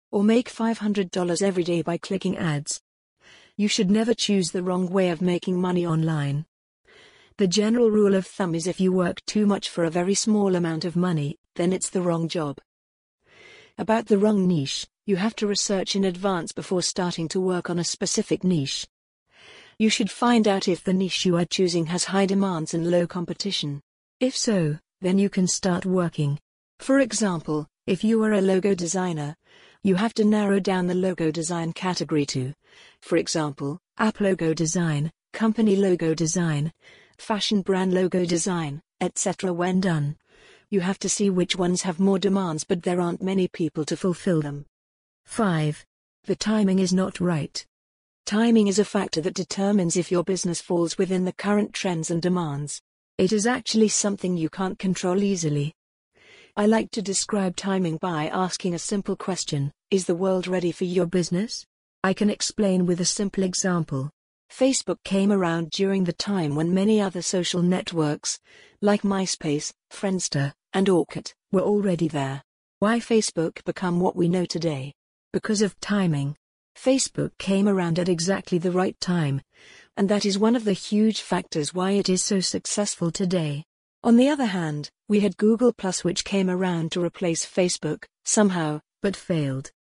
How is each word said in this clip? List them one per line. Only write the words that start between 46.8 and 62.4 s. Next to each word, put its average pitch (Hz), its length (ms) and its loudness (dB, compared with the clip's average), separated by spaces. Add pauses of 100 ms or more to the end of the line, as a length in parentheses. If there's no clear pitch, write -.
not 185 300 0
right. 175 440 -2 (600)
Timing 220 420 4
is 196 120 2
a 202 40 6
factor 190 380 -2
that 175 120 -2
determines 196 640 0
if 175 160 0
your 175 140 2
business 180 340 -2
falls 170 380 0
within 185 260 0
the 180 80 -2
current 208 400 0
trends 170 400 -4
and 170 100 0
demands. 156 600 -2 (360)
It 185 140 2
is 214 160 2
actually 226 400 2
something 196 480 -2
you 160 140 0
can't 190 280 -4
control 185 460 0
easily. 160 500 0 (840)
I 208 80 2
like 220 260 2
to 226 100 -6
describe 190 540 -2
timing 185 400 -2
by 160 320 -4
asking 185 460 -2
a 165 180 -6
simple 196 240 -2
question, 147 560 -4 (180)
"Is 190 140 2
the 175 120 0
world 185 320 0
ready 180 260 0
for - 100 -6
your 180 220 2
business?" 175 600 -2 (380)
I 190 100 2
can 208 160 0
explain 185 560 0